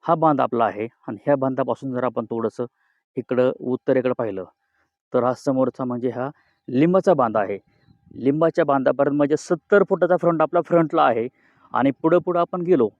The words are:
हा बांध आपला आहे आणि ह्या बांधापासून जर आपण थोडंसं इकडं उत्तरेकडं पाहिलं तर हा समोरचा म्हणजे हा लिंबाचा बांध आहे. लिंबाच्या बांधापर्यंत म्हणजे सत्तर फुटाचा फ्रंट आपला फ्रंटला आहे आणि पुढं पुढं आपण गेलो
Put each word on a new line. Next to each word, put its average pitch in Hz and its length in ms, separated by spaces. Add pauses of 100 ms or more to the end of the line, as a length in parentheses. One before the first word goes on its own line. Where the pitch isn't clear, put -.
हा 170 120
बांध 156 260
आपला 117 240
आहे 104 240 (200)
आणि 110 160
ह्या 143 120
बांधापासून 131 560
जर 123 120
आपण 120 200
थोडंसं 113 400 (520)
इकडं 127 440
उत्तरेकडं 127 580
पाहिलं 98 260 (720)
तर 123 100
हा 123 100
समोरचा 131 500
म्हणजे 123 240
हा 123 220 (380)
लिंबाचा 175 460
बांध 117 220
आहे. 101 220 (560)
लिंबाच्या 156 500
बांधापर्यंत 139 520
म्हणजे 147 220
सत्तर 190 500
फुटाचा 180 280
फ्रंट 165 260
आपला 170 180
फ्रंटला 165 420
आहे 120 260 (440)
आणि 123 180
पुढं 160 280
पुढं 170 220
आपण 175 200
गेलो 160 280 (120)